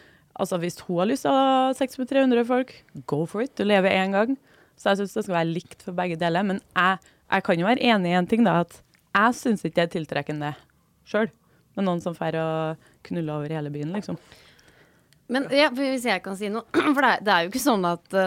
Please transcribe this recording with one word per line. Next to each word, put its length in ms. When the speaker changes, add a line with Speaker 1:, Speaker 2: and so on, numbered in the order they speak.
Speaker 1:
altså, 240
hvis 240
hun 160
har 80
lyst 160
til 80
å 80
ha 340
sex 260
med 100
tre 140
hundre 220
folk, 280
go 200
for 160
it. 120
Du 100
lever 260
en 220
gang. 240
Så 140
jeg 80
synes 160
det 100
skal 120
være 180
likt 280
for 100
begge 260
deler. 240
Men 180
jeg, 240
jeg 140
kan 140
jo 80
være 160
enig 280
i 80
en 80
ting 180
da, 160
at 200
jeg 200
synes 300
ikke 100
det 100
er 140
tiltrekkende 560
selv, 240
med 80
noen 180
som 120
fer 240
å 80
knulle 300
over 160
hele 200
byen, 220
liksom. 240
Speaker 2:
Men, 140
ja, 160
for 160
hvis 220
jeg 160
kan 100
si 160
noe, 140
<clears throat> 0
for 300
det 80
er, 100
det 80
er 140
jo 80
ikke 100
sånn 240
at, 200
eh, 80